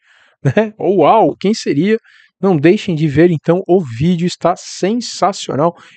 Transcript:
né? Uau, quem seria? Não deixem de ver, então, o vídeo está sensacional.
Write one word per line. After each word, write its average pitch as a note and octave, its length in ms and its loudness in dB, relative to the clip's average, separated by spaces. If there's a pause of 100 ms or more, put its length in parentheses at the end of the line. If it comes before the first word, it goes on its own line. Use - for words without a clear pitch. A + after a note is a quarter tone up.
(440)
né? G#3+ 360 0
Uau, F3 580 2
quem G3+ 160 -2
seria? G3 440 0 (420)
Não F#3 180 2
deixem E3+ 380 2
de D#3 120 0
ver, D#3 240 2
então, E3+ 340 -2
o F3+ 160 2
vídeo D#3+ 460 -2
está F3 300 -2
sensacional. F#3+ 1160 -4 (240)